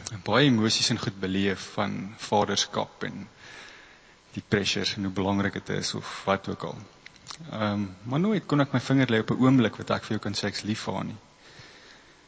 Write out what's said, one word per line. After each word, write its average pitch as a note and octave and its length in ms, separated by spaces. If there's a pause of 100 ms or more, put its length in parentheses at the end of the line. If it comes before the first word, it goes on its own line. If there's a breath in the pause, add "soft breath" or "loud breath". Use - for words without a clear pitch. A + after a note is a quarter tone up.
(240)
baie B2 240
emosies A2+ 460
en G#2 80
goed G2 180
beleef F#2+ 560
van G2+ 460
vaderskap G#2 880
en G2 180 (1080 loud breath)
die F#2+ 80
pressures G2 520
en G2 120
hoe F#2 60
belangrik G2 460
het - 160
is F#2+ 220
of - 140 (160)
wat G2 240
ook - 180
al. - 80 (760)
Ehm, G#2 360 (200)
maar C#3 140
nooit G#3 240
kon D3 180
ek - 100
my B2+ 60
vinger C3 320
lê A2 80
op A2 120
'n A2+ 120
oomblik B2+ 340
wat - 140
ek G2+ 120
vir A2+ 140
jou - 20
kan G2+ 140
sê G2+ 140
ek's - 160
lief G#2+ 220
vir F#2+ 80
haar G2+ 120
nie. G#2+ 160 (1080 loud breath)